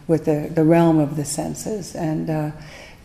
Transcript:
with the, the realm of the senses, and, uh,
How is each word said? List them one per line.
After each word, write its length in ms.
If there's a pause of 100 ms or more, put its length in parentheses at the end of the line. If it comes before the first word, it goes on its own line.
with 160
the, 300
the 100
realm 340
of 200
the 80
senses, 680
and, 360
uh, 220 (540)